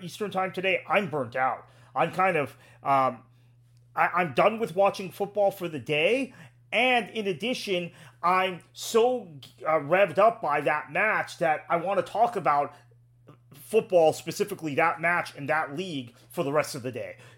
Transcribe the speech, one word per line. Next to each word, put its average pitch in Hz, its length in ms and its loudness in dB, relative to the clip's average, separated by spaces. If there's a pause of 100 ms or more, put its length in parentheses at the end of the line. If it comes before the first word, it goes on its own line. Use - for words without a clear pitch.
Eastern 190 280 -8
time 190 220 -2
today, 185 360 -2
I'm 185 200 2
burnt 131 280 -4
out. 131 300 -2 (300)
I'm 160 160 2
kind 185 240 2
of, 143 140 -2 (320)
um, 135 360 2 (800)
I, 170 200 4
I'm 175 180 0
done 214 240 4
with 170 180 -6
watching 196 340 2
football 196 400 -2
for 180 180 -6
the 156 100 -8
day. 160 560 0 (360)
And 240 400 2
in 214 160 -6
addition, 190 680 -4 (300)
I'm 185 380 0 (140)
so, 226 540 0 (380)
uh, 160 140 2
revved 175 380 2
up 190 240 4
by 151 180 0
that 147 320 -2
match 180 460 -2
that 156 320 0
I 165 60 2
wanna 180 260 0
talk 226 340 0
about 143 380 2 (800)
football, 185 580 4
specifically 160 640 -6
that 160 260 2
match 170 340 -2
and 143 140 -8
that 147 300 -2
league, 151 340 -8 (160)
for 170 160 -4
the 139 80 -4
rest 147 220 0
of 131 80 -10
the 127 100 -6
day. 101 240 -10 (220)